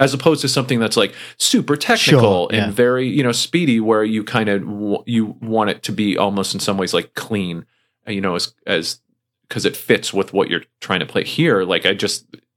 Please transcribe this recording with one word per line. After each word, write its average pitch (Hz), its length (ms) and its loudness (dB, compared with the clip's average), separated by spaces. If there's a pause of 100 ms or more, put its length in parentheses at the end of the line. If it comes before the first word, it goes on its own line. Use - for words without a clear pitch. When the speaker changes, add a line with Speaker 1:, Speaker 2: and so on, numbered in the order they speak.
Speaker 1:
as 135 140 2
opposed 147 260 2
to 135 80 -2
something 127 320 0
that's, 113 160 0
like, 101 180 2 (220)
super 147 400 0
technical 117 720 4
Speaker 2:
Sure, - 20 -
Speaker 1:
and 107 180 0
Speaker 2:
yeah. - 20 -4
Speaker 1:
very, 123 360 2
you 135 160 0
know, 120 100 0
speedy, 135 460 0
where 110 260 2
you 110 200 -2
kinda 104 360 0
w-, 104 460 -4
you 113 360 0
want 110 280 0
it - 140 -6
to - 80 -6
be 101 240 0
almost 98 380 0
in 95 60 -8
some 98 180 -2
ways, 92 160 -2
like, 87 200 -2
clean, 90 520 -6 (400)
you 101 160 -4
know, 90 140 -2
as, - 180 -6 (120)
as, 85 340 -2 (500)
'cause - 160 -4
it - 100 0
fits - 380 -2
with 95 180 -2
what 95 160 0
you're - 160 -4 (160)
trying 92 200 -2
to - 60 -4
play - 180 -4
here. 127 400 0
Like, 87 200 -2
I 92 100 2
just, - 300 -4 (320)